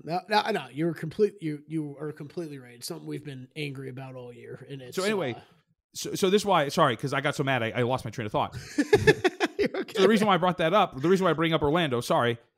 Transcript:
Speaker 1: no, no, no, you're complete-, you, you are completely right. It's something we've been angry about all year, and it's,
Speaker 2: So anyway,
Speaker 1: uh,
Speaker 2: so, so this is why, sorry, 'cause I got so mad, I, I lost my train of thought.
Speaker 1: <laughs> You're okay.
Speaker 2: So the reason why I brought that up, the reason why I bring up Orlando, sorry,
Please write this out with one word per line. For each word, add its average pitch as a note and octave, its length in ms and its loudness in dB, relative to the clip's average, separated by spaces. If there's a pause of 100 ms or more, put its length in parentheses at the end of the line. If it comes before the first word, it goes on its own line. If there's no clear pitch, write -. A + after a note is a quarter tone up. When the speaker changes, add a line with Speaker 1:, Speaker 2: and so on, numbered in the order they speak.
Speaker 1:
no, F3 260 -4
no, G#3 120 4 (100)
no, E3 200 -2
you're D#3 240 -2
complete-, G3+ 460 0
you, D3 260 -6
you D3+ 320 -6
are D3+ 120 -8
completely D3 480 -10
right. B2 160 -20
It's A#2+ 120 -14
something D#3 200 -12
we've D3 180 -8
been C3 300 -12
angry C#3 340 -8
about C3 260 -14
all B2 180 -16
year, A#2 340 -16
and C3+ 140 -12
it's, B2+ 140 -16
Speaker 2:
So F#3+ 80 -2
anyway, F#3 320 0
Speaker 1:
uh, - 40 -14 (540)
Speaker 2:
so, - 220 -8
so F#3+ 160 2
this G3+ 100 6
is F#3 40 -6
why, E3+ 240 4
sorry, C#3+ 280 4
'cause C#3 160 -4
I C#3 80 0
got C#3+ 140 -2
so D3 80 -2
mad, C3 180 2
I, A2+ 80 0
I A#2+ 140 0
lost B2 200 0
my A#2 60 -10
train A2 160 -6
of G#2+ 60 -8
thought. B2+ 240 -2 (120)
Speaker 1:
<laughs> - 920 2
You're - 220 -2
okay. - 140 -10
Speaker 2:
So G4+ 60 2
the A#3+ 80 8
reason A3 180 6
why G3 80 6
I - 20 6
brought F3 200 0
that E3 160 2
up, F#3 280 2
the D#3 80 2
reason F#3+ 140 6
why F3+ 80 4
I - 20 4
bring D#3+ 200 2
up D3+ 80 2
Orlando, D3 400 2
sorry, A#2+ 380 0 (180)